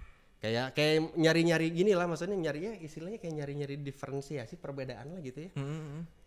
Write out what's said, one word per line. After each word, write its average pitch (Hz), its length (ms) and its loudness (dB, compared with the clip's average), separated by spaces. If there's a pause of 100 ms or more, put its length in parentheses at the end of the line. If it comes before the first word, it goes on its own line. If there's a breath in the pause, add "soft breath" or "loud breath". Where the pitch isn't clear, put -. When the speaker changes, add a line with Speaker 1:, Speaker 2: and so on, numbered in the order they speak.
(380 loud breath)
Speaker 1:
Kayak, 117 340 0
kayak 156 460 2
nyari-nyari 165 520 6
gini 180 220 6
lah, 175 140 4
maksudnya 175 320 -2
nyarinya 170 400 -2
istilahnya 170 400 -10
kayak 165 180 -8
nyari-nyari 143 420 -4
diferensiasi 139 800 -6
perbedaan 135 560 -8
lah 185 100 -10
gitu 131 200 -10
ya. 185 120 -12
Speaker 2:
Hmm. 151 520 -6 (220)